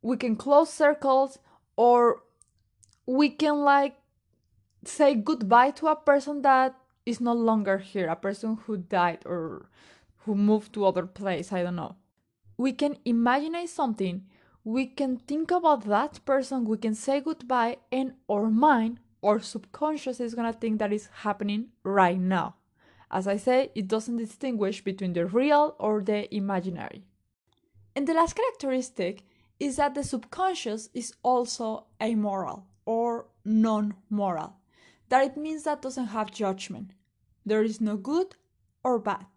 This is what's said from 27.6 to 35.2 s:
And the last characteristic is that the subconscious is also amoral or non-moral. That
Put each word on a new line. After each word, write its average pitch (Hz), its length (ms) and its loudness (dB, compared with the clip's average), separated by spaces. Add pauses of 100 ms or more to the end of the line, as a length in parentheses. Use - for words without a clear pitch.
And 285 120 -2
the 320 80 0
last 330 200 2
characteristic 254 880 -4 (360)
is 277 160 -4
that 285 180 0
the 285 80 -4
subconscious 262 920 -6
is 240 180 -10 (100)
also 240 640 -2 (160)
amoral 208 680 -4 (200)
or 233 400 -2 (180)
non-moral. 208 1120 -2 (540)
That 262 140 4